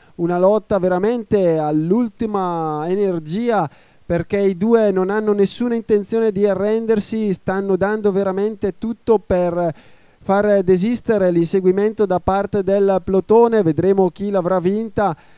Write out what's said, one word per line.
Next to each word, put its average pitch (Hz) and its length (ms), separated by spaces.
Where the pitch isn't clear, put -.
una 175 220
lotta 208 400
veramente 185 800
all'ultima 170 1300
energia, 185 800
perché 170 340
i 196 180
due 220 360
non 185 180
hanno 214 220
nessuna 202 420
intenzione 220 560
di 202 160
arrendersi, 214 840
stanno 196 440
dando 202 360
veramente 196 640
tutto 226 400
per 175 560
far 202 400
desistere 190 680
l'inseguimento 190 760
da 180 140
parte 202 420
del 196 400
plotone, 220 600
vedremo 180 480
chi 202 200
l'avrà 185 300
vinta. 202 560